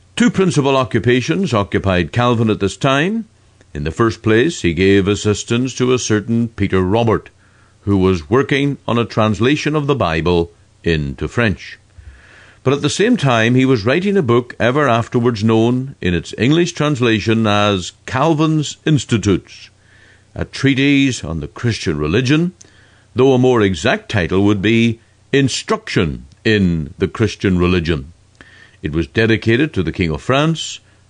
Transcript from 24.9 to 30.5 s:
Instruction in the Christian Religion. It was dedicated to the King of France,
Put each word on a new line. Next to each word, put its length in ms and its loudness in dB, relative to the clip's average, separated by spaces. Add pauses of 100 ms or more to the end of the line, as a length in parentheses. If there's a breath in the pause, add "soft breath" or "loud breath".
Instruction 920 -2 (180)
in 540 0
the 100 0
Christian 500 -2
Religion. 540 0 (720 loud breath)
It 100 -6
was 140 -2
dedicated 680 0
to 80 -2
the 100 -4
King 180 -2
of 120 -6
France, 580 -2 (280 soft breath)